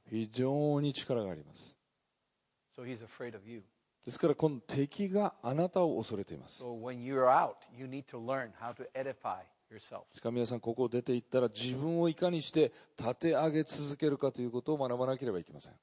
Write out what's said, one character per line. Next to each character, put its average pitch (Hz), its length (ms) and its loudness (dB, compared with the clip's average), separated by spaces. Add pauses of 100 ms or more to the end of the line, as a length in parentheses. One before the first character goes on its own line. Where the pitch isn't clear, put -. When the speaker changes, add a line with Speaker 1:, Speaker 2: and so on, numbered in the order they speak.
(100)
Speaker 1:
非 110 200 -2
常 143 520 2
に 143 100 2
力 120 320 -2
が 95 60 -4
あ 85 40 -4
り 76 80 -10
ま 71 120 -20
す。 - 200 -20 (1000)
Speaker 2:
So 127 80 -12
he's 120 180 -8
afraid 113 320 -10
of 101 140 -16
you. 113 160 -14 (400)
Speaker 1:
で 123 80 -8
す - 60 -8
か 165 100 4
ら、 147 60 6
こ 156 160 2
の 127 100 -6
敵 147 480 -2
が 196 240 2 (100)
あ 123 120 -2
な 170 160 2
た 185 120 4
を 147 140 4
恐 110 220 -4
れ 98 80 -4
て - 80 -12
い - 20 -10
ま - 120 -14
す。 - 140 -16
Speaker 2:
So 120 160 -8
when 120 240 -8
you're 131 260 4
out, 147 260 6 (200)
you 131 120 -12
need 131 220 -10
to 127 100 -12
learn 120 420 -4
how 120 140 -8
to 127 180 -12
edify 127 480 -6 (300)
yourself. 110 300 -14 (100)
Speaker 1:
で - 40 -20
す - 80 -20
か 117 80 -2
ら、 - 20 -2
皆 120 140 0
さ 120 100 -4
ん、 113 40 -6
こ 117 140 -2
こ 127 100 0
を 120 40 2
出 120 140 -2
て 131 120 0
行 120 100 -2
っ - 40 -20
た 127 120 2
ら、 123 80 4
自 123 280 -4
分 165 240 0
を 170 80 6
い 156 60 0
か 180 160 0
に 165 120 -2
し - 80 -6
て 156 220 6 (260)
立 120 160 0
て 165 180 2
上 151 180 4
げ 156 120 2
続 147 340 -6
け 151 120 2
る 139 100 2
か 139 140 2
と - 80 -6
い 123 60 0
う 117 40 -4
こ 123 120 -2
と 156 120 0
を 147 40 0
学 127 180 0
ば 127 100 2
な 131 100 2
け 131 100 -6
れ 113 60 0
ば 90 60 0
い 82 60 -6
け - 80 -20
ま 71 80 -16
せ - 100 -18
ん。 - 120 -20